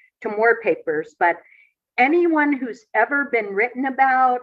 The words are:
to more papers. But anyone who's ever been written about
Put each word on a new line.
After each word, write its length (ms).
to 80
more 320
papers. 580
But 180
anyone 540
who's 320
ever 360
been 220
written 320
about 580